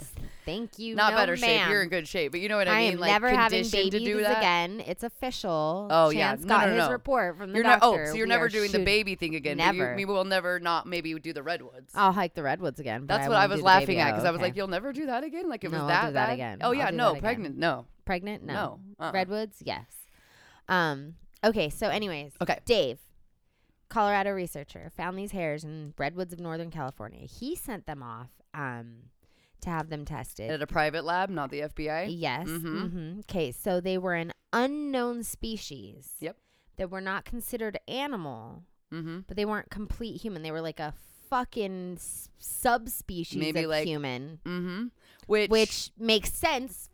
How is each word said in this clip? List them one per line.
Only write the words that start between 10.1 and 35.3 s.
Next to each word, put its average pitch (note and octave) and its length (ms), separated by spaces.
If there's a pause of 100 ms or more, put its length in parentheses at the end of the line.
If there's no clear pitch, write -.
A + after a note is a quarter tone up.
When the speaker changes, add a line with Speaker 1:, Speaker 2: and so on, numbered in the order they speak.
Speaker 1:
never F3+ 360
not E3+ 260
maybe E3+ 320
do D3+ 140
the D3 100
redwoods. C3+ 520
Speaker 2:
I'll F#3+ 180
hike F3+ 220
the D#3 100
redwoods D3 340
again, B2 240
but C#3 60
Speaker 1:
That's E3+ 180
Speaker 2:
I - 20
Speaker 1:
what A3+ 80
I G3 40
Speaker 2:
won't G3 100
Speaker 1:
was G3+ 80
Speaker 2:
do D3 40
the F#3 40
Speaker 1:
laughing F#3+ 220
Speaker 2:
baby. F3 120
Speaker 1:
at, C#3+ 140
'cause A2 100
Speaker 2:
Oh, F3 40
Speaker 1:
I - 20
was E3+ 80
Speaker 2:
okay. - 80
Speaker 1:
like, F#3 100
"You'll G3 120
never G3+ 240
do C#4+ 140
that B3+ 180
again? E4 260
Like, A3+ 140
it E3 80
Speaker 2:
No, D#3+ 60
Speaker 1:
was D3+ 40
Speaker 2:
I'll C#3+ 60
Speaker 1:
that F#3 180
Speaker 2:
do C#3+ 60
that C3 160
Speaker 1:
bad?" - 60
Speaker 2:
again. A#2 280
Speaker 1:
Oh, - 60
Speaker 2:
I'll B3 60
Speaker 1:
yeah. A#3+ 180
Speaker 2:
do - 40
Speaker 1:
No, B3 100
Speaker 2:
that G3 120
again. - 40
Speaker 1:
pregnant. G3+ 360
No. C#3 280 (200)
Speaker 2:
Pregnant? G3 380
No. D3 80
Speaker 1:
No. D#3+ 280 (260)
Uh-uh. D3+ 60
Speaker 2:
Redwoods? G3+ 440 (100)
Yes. A2+ 200 (840)
Um, D#3+ 480 (280)
okay. G3+ 240
So C#3+ 200
anyways, D#3+ 520
Speaker 1:
Okay. F3 240
Speaker 2:
Dave, D#3 360 (880)
Colorado G3+ 420
researcher, E3 680
found F3+ 220
these G3+ 140
hairs D#3+ 320
in D3+ 340
redwoods F3 340
of E3+ 80
Northern E3 300
California. C3+ 560
He C4+ 280
sent G#3+ 300
them C#3+ 180
off, A#2+ 280 (240)
um, A#2+ 560 (500)
to - 80
have D#3+ 220
them D3 160
tested. B2+ 440
Speaker 1:
At D3+ 120
a D3+ 40
private D#3 380
lab, F3+ 240
not D3 220
the C#3+ 100
F D3+ 140
B D#3 160
I? E3 140
Speaker 2:
Yes. D#3 440
Speaker 1:
Mm-hmm. E3 360
Speaker 2:
Mm-hmm. F3 360
Okay. D#3+ 320
So F3+ 300
they F#3 160
were F3+ 160
an E3 180 (180)
unknown B3 760
species C3+ 960